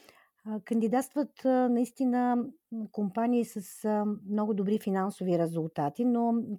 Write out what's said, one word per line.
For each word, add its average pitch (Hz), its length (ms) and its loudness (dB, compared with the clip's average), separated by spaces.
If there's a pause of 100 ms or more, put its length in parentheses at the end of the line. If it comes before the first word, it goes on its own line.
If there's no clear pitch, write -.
(460)
а, 214 140 -6
кандидатстват, 233 840 -2
а, 254 240 4
наистина, 247 640 2 (360)
м, 220 200 -8
компании 226 540 0
с, - 400 -10
а, 208 200 0 (240)
много 214 240 0
добри 202 300 0
финансови 190 560 0
резултати, 165 680 -2
но, 233 280 2 (260)